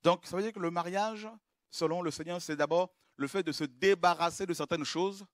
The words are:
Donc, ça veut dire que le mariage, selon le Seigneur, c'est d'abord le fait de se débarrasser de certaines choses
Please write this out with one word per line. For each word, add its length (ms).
Donc, 220
ça 120
veut 40
dire 120
que 60
le 120
mariage, 560
selon 320
le 100
Seigneur, 300
c'est 140
d'abord 380
le 100
fait 160
de 80
se 140
débarrasser 800
de 80
certaines 320
choses 480